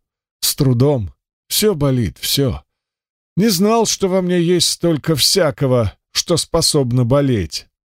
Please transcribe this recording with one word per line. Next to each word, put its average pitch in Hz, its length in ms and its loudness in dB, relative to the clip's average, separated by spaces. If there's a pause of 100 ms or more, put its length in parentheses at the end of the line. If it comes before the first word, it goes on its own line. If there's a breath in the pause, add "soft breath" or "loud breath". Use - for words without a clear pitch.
(400)
С - 160 -4
трудом. 131 560 2 (360)
Всё 208 260 0
болит, 131 440 -2
всё. 120 440 -2 (760)
Не 202 120 2
знал, 214 380 2
что - 220 -2
во 185 140 0
мне 180 180 0
есть 170 280 2
столько 165 460 -2
всякого, 131 840 0 (160)
что - 240 -2
способно 131 680 0
болеть. 120 640 0 (300)